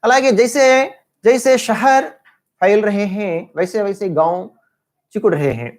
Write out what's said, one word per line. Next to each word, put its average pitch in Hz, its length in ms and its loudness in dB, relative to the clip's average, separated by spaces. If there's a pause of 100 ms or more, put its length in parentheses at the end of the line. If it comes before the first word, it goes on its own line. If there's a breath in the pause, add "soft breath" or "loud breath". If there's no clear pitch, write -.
అలాగే 262 260 2
"జైసే, 262 640 2 (300)
జైసే 254 340 2
షహర్ 262 460 0 (560 soft breath)
ఫైల్ 208 240 2
రహే 202 200 -2
హై, 185 420 -6 (100)
వైసే 185 260 -4
వైసే 202 260 -6
గాంవ్ 170 400 -2 (680)
చికుడ్ 208 180 0
రహే 147 160 -2
హై 120 280 -8